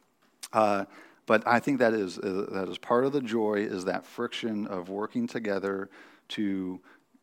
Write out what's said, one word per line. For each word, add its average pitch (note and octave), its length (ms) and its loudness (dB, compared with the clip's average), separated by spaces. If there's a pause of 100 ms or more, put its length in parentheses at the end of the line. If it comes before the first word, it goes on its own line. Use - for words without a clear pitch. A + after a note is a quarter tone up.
(520)
Uh, G#2 340 4 (420)
but A2+ 200 4
I A#2 120 6
think C#3 200 0
that A#2 140 6
is, F#2+ 260 -2
uh, G2 320 -2
that F#2+ 160 -4
is F2+ 100 -8
part B2 280 2
of C#3 80 0
the C#3+ 80 2
joy, G#2+ 380 0
is F#2+ 260 -2
that F#2 200 -2
friction A2+ 600 -6
of F#2 220 -6
working G#2 380 -4
together G2 600 -2 (400)
to, F#2+ 520 -2 (420)